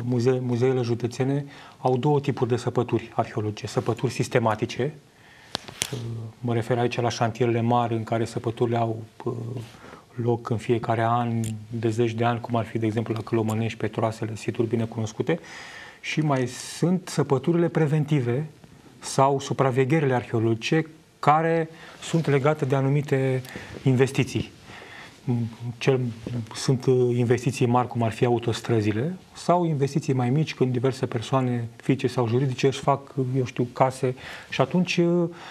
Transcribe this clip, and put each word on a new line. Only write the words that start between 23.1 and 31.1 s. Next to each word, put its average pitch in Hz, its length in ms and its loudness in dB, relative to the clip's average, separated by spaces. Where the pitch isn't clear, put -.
investiții. 127 680 2
Cel, 135 220 2
sunt, - 300 0
investiții 120 500 2
mari, 120 220 4
cum 117 140 -2
ar 113 80 2
fi - 140 0
autostrăzile, 117 920 0
sau 175 320 2
investiții 143 480 0
mai 123 180 0
mici, 147 240 0
când 127 180 0
diverse 123 340 0
persoane 123 680 -2